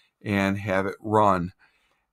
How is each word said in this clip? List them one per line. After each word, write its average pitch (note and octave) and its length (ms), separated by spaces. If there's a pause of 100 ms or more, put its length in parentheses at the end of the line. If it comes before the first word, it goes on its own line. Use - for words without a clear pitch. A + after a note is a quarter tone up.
(240)
and G2+ 360
have G2 260
it G2 160
run G2+ 500 (600)